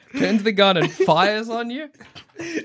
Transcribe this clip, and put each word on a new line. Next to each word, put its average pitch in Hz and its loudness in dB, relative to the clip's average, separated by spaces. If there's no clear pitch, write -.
turns 202 2
the 220 0
gun 196 4
and 160 2
fires 208 2
on 233 -6
you. 285 -10